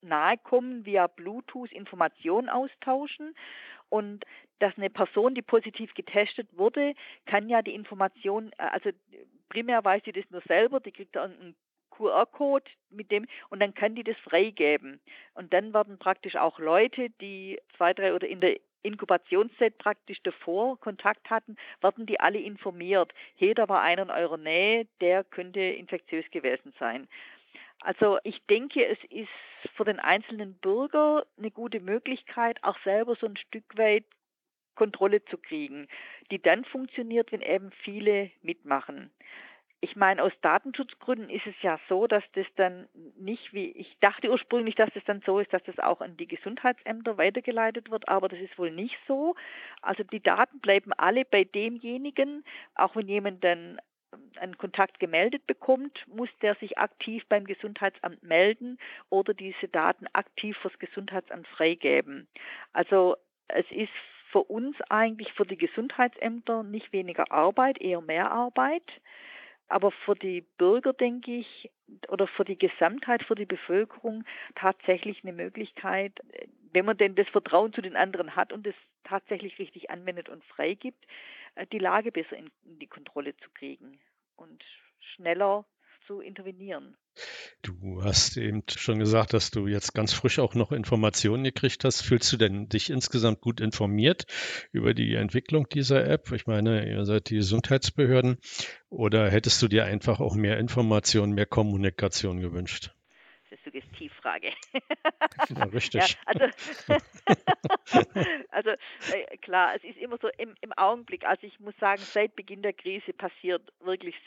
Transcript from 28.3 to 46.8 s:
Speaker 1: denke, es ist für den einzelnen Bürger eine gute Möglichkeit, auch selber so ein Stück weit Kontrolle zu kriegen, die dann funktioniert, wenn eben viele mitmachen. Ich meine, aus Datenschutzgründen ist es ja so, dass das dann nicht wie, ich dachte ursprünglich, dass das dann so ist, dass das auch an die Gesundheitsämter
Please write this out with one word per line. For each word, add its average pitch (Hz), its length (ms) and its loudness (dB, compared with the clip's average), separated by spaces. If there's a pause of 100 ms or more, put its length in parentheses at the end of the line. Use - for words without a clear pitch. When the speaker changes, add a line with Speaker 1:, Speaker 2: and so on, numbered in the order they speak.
Speaker 1:
denke, 247 400 2
es 220 120 -2 (120)
ist 214 180 -12 (480)
für 214 80 0
den 202 160 -2
einzelnen 202 540 -2
Bürger 294 720 2 (120)
eine 214 120 -8
gute 226 300 -8
Möglichkeit, 233 840 -4
auch 196 200 -2
selber 226 320 0
so 233 100 -6
ein 202 100 -6
Stück - 400 -16
weit 220 280 4 (720)
Kontrolle 202 520 2
zu - 120 -10
kriegen, 147 500 -10 (420)
die 190 120 -6
dann 202 220 4
funktioniert, 233 680 -4
wenn 214 100 -8
eben 190 280 -2 (140)
viele 202 460 0 (120)
mitmachen. 139 680 -6 (680)
Ich - 160 -6
meine, 190 260 4
aus 180 180 2
Datenschutzgründen 226 880 -2
ist - 180 -8
es 202 140 -12
ja 165 180 0 (120)
so, 220 160 2
dass 208 260 2
das 190 140 -4 (100)
dann 185 320 0 (300)
nicht 196 340 -8
wie, 196 200 -6
ich - 280 -18
dachte 202 300 2
ursprünglich, 233 460 0
dass 214 180 6
das 196 100 -10
dann 202 220 -4
so 196 140 4
ist, 202 120 -2
dass 185 120 0
das 180 140 -12
auch - 220 0
an 175 160 -12
die 170 100 -10
Gesundheitsämter 226 920 -4